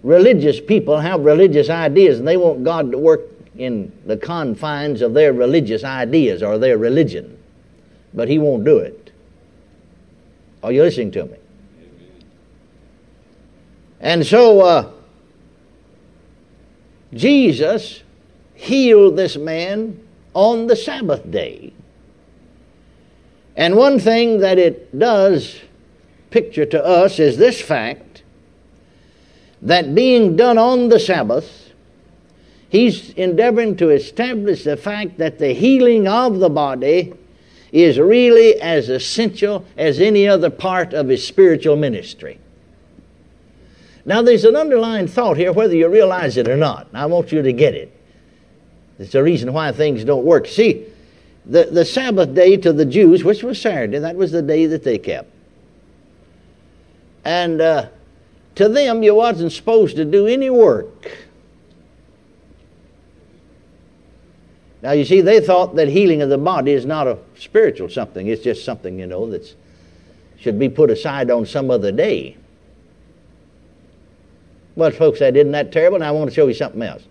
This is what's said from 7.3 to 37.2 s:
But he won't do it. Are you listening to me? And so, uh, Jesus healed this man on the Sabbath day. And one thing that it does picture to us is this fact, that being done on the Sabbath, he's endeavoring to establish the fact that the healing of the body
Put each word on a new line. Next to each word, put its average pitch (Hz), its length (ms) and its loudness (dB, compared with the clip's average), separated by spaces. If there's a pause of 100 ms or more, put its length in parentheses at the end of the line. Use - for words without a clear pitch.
But 117 160 -6
he 151 80 0
won't 139 260 -2
do 139 140 4
it. - 340 -8 (1500)
Are 113 80 -6
you 135 120 4
listening 123 280 -2
to 92 140 -8
me? - 120 -20 (2500)
And 165 260 -2
so, 220 360 6
uh, 165 280 4 (2250)
Jesus 170 880 0 (500)
healed 214 640 4
this 180 180 -2
man 175 640 -8 (340)
on 226 340 0
the 233 80 4
Sabbath 226 540 -6
day. 71 440 -10 (1800)
And 170 220 0
one 262 240 4
thing 226 400 0
that 190 180 2
it 170 400 0
does 196 600 0 (720)
picture 156 360 -2
to 147 180 -2
us 180 360 2
is 143 180 2
this 233 240 2
fact, 127 640 -8 (1400)
that 139 320 -2
being 226 440 2
done 240 200 4
on 247 300 2
the 226 120 4
Sabbath, 135 680 -4 (1000)
he's 220 420 0
endeavoring 214 640 -2
to 180 140 0
establish 202 720 -2
the 147 140 -4
fact 208 400 -10
that 160 200 -6
the 139 160 -2
healing 233 540 2
of 220 320 -2
the 180 100 2
body 147 640 -2 (600)